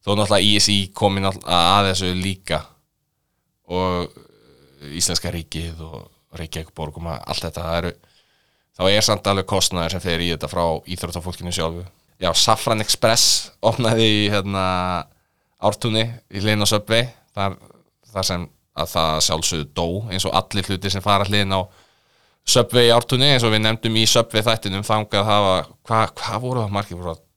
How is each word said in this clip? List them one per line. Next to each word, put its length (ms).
Þó 140
náttúrulega 300
I 120
S 160
I 60
komi 280
náttúrulega 400
að 140
þessu 260
líka 420
og 400
íslenska 380
ríkið 500
og 220
Reykjavíkurborg 640
og 20
maður, 240
allt 160
þetta, 220
það 160
eru, 80
þá 100
er 220
samt 180
alveg 220
kostnaður 420
sem 140
fer 180
í 60
þetta 240
frá 100
íþróttafólkinu 600
sjálfu. 260
Já, 160
Safran 480
Express 640
opnaði 420
í, 240
hérna, 320
Ártúni, 460
í 80
hliðin 240
á 80
Subway, 380
þar, 240
þar 180
sem 160
að 160
það 320
sjálfsögðu 480
dó, 120
eins 160
og 160
allir 320
hlutir 240
sem 80
fara 240
hliðin 320
á 20
Subway 400
í 80
Ártúni, 380
eins 100
og 80
við 140
nefndum 340
í 80
Subway 400
þættinum, 400
þangað 400
hafa, 280
hva-, 320
hvað 300
voru 180
það 140
margir, 180
voru 220
það 80